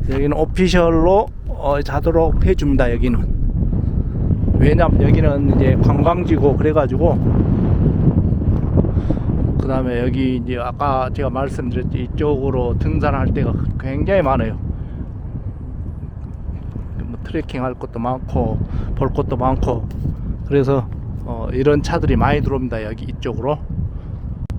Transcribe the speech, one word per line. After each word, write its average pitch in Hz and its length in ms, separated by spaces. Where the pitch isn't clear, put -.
여기는 143 260
오피셜로, 170 920
어, 143 340
자도록 156 640
해줍니다. 143 480
여기는. 120 500
왜냐면 156 420
여기는 143 560
이제 131 200
관광지고 165 800
그래가지고. 147 600
그 - 80
다음에 127 320
여기 127 360
이제 123 220
아까 127 560
제가 139 160
말씀드렸지, 127 840
이쪽으로 131 640
등산할 139 540
데가 113 220
굉장히 156 440
많아요. 120 360
뭐 117 180
트레킹 147 400
할 127 120
것도 120 260
많고 127 580
볼 135 160
것도 131 240
많고, 123 500
그래서, 139 420
어, 113 280
이런 143 300
차들이 156 340
많이 131 260
들어옵니다. 127 400
여기 - 220
이쪽으로. 123 540